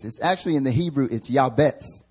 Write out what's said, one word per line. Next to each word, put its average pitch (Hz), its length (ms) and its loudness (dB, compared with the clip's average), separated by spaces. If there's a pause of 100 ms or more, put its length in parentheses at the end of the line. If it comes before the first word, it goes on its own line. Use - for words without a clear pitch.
It's 110 160 -14
actually 180 360 0
in 139 80 0
the 131 60 0
Hebrew, 139 400 0
it's 113 180 -6
Jabez. 131 840 0